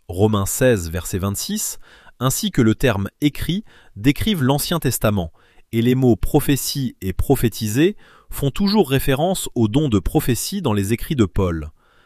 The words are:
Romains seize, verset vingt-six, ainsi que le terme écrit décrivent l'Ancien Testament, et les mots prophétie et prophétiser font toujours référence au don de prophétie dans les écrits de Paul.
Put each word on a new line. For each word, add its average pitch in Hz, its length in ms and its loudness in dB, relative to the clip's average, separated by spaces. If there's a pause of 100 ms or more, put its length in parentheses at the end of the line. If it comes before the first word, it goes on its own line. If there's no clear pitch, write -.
Romains 101 380 2
seize, 104 440 0
verset 87 280 -6
vingt-six, 101 600 -4 (440)
ainsi 135 300 -2
que - 100 2
le 110 140 4
terme 101 340 0 (100)
écrit 156 460 -2 (320)
décrivent 143 460 0
l'Ancien 143 360 0
Testament, 101 540 -2 (400)
et 117 80 2
les 123 140 4
mots 127 200 6
prophétie - 880 0
et 95 100 -4
prophétiser 127 840 0 (320)
font 139 220 -2
toujours 202 380 0
référence 139 640 0
au 117 120 2
don 139 220 0
de 104 100 2
prophétie 151 640 -2
dans 135 120 -2
les 101 200 -2
écrits 139 240 -4
de 113 80 4
Paul. 85 460 -4 (340)